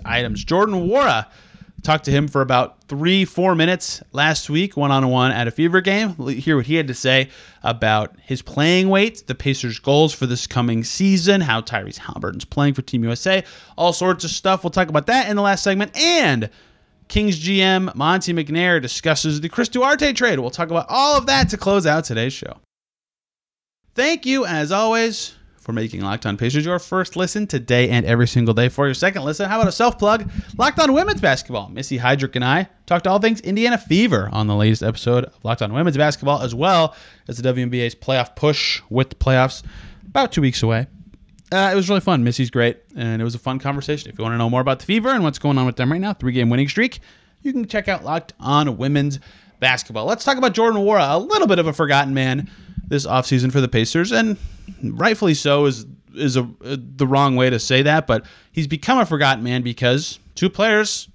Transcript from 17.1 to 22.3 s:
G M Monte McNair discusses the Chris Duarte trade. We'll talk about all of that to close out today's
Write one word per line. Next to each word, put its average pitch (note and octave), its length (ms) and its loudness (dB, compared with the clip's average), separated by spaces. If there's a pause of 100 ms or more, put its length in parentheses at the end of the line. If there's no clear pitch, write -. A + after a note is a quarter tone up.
G F#3+ 240 0
M F#3+ 320 2
Monte F3 400 0
McNair E3 480 0
discusses D3+ 580 -2
the E3 80 -6
Chris A#3 200 -2
Duarte C4+ 460 0
trade. A3 260 0
We'll B2 100 -4
talk E3 200 -6
about E3+ 180 -2
all C#4+ 280 2
of B3 100 -2
that C4+ 240 2
to G#3+ 60 -6
close G3 300 0
out D#3 180 2
today's A#2 280 -4